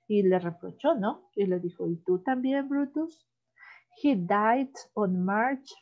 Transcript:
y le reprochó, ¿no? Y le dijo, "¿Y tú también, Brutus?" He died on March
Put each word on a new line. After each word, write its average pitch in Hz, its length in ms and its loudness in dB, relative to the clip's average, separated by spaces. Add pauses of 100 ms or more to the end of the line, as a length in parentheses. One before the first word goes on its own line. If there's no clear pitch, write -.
y 202 160 2
le 185 160 4
reprochó, 180 540 -2
¿no? 240 420 -4
Y 202 100 0
le 180 140 0
dijo, 175 260 -8
"¿Y 170 120 -2
tú 180 260 0
también, 262 440 -2
Brutus?" 285 560 -4 (800)
He 285 140 2
died 220 580 2 (200)
on 185 300 0
March 233 580 -2